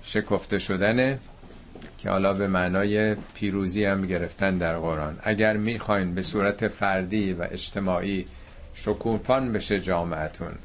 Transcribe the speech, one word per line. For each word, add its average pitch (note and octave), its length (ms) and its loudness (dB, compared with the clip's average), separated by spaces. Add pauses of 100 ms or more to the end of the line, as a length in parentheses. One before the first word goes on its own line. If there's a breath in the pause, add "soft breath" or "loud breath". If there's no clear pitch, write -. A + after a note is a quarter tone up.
شکفته G#2 560 0
شدنه A#2 600 2 (800)
که G2 120 -4
حالا F#2+ 240 4
به G2 140 0
معنای G2+ 680 2
پیروزی G2+ 680 -2
هم G2 220 2
گرفتن F2+ 520 0
در E2 180 2
قرآن. D#2+ 460 -2
اگر G#2+ 340 4
می‌خواین G#2 580 0
به F#2 80 -2
صورت G2+ 460 2
فردی F#2+ 640 0
و E2+ 180 -4
اجتماعی F#2 760 -2 (480 loud breath)
شکوفان A2+ 760 0
بشه G2+ 280 0
جامعتون E2+ 720 -2 (120)